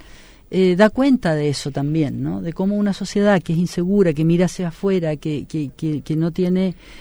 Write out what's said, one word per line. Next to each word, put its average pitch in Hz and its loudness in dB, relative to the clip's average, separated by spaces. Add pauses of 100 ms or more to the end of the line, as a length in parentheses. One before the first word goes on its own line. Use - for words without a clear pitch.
(520)
eh, 180 2
da 214 6
cuenta 254 2
de 147 0
eso 139 -4
también, 143 -2
¿no? 175 -4
De 165 -6
cómo 196 -2
una 202 0
sociedad 202 2
que 170 -4
es 165 0
insegura, 175 2
que 156 -2
mira 170 4
hacia 175 -4
afuera, 170 -2
que, 147 -6
que, 147 -6
que, 151 -4
que 156 -6
no 165 0
tiene, 185 0 (260)